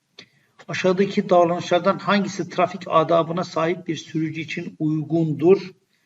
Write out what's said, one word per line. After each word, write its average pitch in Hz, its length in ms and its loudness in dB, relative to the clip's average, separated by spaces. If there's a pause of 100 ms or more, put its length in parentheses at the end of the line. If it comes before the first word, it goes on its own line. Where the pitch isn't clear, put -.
(680)
Aşağıdaki 190 600 0
davranışlardan 175 680 2
hangisi 180 500 -2
trafik 180 380 -2
adabına 165 580 2
sahip 165 440 -4
bir 160 80 -4
sürücü 160 440 -6
için - 380 -10
uygundur? 156 920 2 (360)